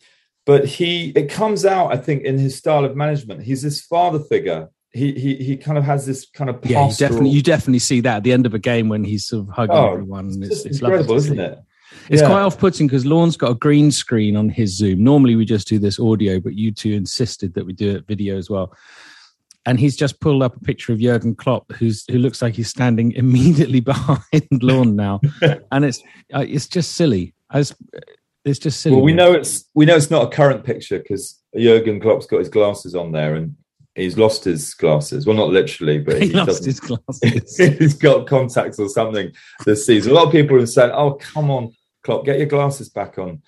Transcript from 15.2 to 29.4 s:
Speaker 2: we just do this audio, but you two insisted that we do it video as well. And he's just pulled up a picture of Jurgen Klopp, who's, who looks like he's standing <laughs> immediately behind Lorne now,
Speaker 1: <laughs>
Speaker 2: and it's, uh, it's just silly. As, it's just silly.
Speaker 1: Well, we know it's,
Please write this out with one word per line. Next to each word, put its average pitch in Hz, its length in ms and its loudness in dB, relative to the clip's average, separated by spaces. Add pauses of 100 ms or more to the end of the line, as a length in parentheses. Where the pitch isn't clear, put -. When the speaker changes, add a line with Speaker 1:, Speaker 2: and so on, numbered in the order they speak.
Speaker 2:
we 110 80 2
just 101 220 -2
do 107 120 0
this 101 200 -2
audio, 104 420 0
but 92 140 -8
you 107 180 -4
two 107 200 -4
insisted 98 600 -6
that 95 120 -8
we 92 80 -12
do 101 220 -4
it 82 120 -12
video 98 300 -6
as 92 120 -10
well. 95 240 -6 (920)
And 123 140 0
he's 139 160 2
just - 260 -4
pulled 143 200 2
up 127 140 -2
a - 40 -20
picture - 320 -8
of 110 80 -2
Jurgen 117 360 0
Klopp, - 380 -6
who's, 113 360 -2
who 127 80 0
looks 123 240 -2
like 117 140 -2
he's 113 140 -6
standing 117 420 0
<laughs> - 40 -8
immediately 131 640 4
behind 135 720 -2
Lorne 127 440 2
now, 101 260 -2 (200)
Speaker 1:
<laughs> 151 300 0
Speaker 2:
and 143 140 2
it's, - 160 -4 (320)
uh, 139 140 -4
it's - 200 -6
just - 260 -4
silly. 101 400 0 (200)
As, 143 220 -2 (680)
it's 139 160 -2
just - 220 -6
silly. 143 140 4
Speaker 1:
Well, 131 100 6
we 160 80 6
know 180 200 8
it's, - 320 -2 (100)